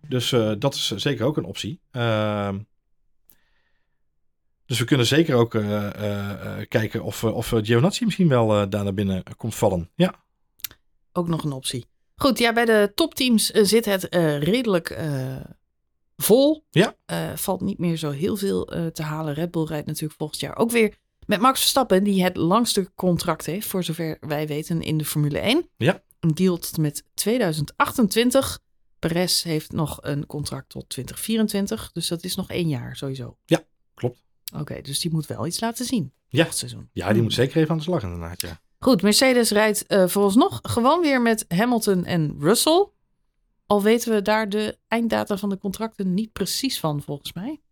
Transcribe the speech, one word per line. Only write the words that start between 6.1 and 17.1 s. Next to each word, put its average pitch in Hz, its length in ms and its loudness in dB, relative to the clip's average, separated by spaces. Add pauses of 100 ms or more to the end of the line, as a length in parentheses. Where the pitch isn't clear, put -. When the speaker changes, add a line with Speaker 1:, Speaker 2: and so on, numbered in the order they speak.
Speaker 1:
eh, 107 80 -12
kijken 110 340 -2
of, - 200 -8
eh, 110 140 0
of, - 160 -4
eh, 117 100 2
Giovinazzi 120 420 2
misschien 180 240 2
wel, 113 320 4
eh, 101 80 2
daar 104 160 -4
naar 101 100 -2
binnen 95 280 0 (140)
komt 110 180 -8
vallen. 92 400 0
Ja. 180 200 2 (960)
Speaker 2:
Ook 175 160 -4
nog 160 160 -2
een 147 80 -4
optie. 131 340 -8 (300)
Goed, 269 220 0
ja, 233 140 2
bij 233 120 2
de 208 300 4
topteams, 254 560 2
eh, 220 140 6
zit 214 200 4
het, 196 240 -2
eh, 156 340 2
redelijk, 196 480 0
eh, 135 460 -6 (800)
vol. 277 540 4
Speaker 1:
Ja. 214 240 2 (120)
Speaker 2:
Eh, 165 280 -4